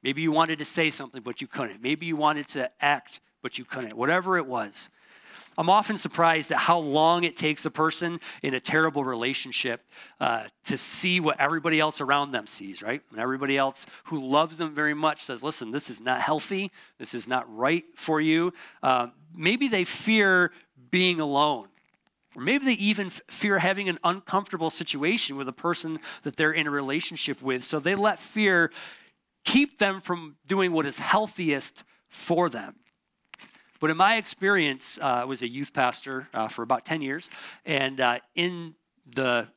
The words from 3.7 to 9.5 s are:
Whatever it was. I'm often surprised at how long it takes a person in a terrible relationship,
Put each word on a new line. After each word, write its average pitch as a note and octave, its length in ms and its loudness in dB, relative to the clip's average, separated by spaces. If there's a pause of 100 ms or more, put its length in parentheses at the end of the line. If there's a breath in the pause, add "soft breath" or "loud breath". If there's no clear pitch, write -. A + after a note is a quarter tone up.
Whatever F3 440 2
it D3 80 -2
was. A#2 420 -8 (720 loud breath)
I'm E3+ 120 2
often G#3+ 260 4
surprised E3 560 2
at C#3 60 0
how E3+ 200 4
long D#3+ 460 4
it E3+ 100 -2
takes D3+ 300 -2
a D#3 60 -2
person E3 500 -2 (220 loud breath)
in C#3 100 -2
a B2+ 80 -2
terrible D3+ 440 2
relationship, B2+ 760 -2 (380 loud breath)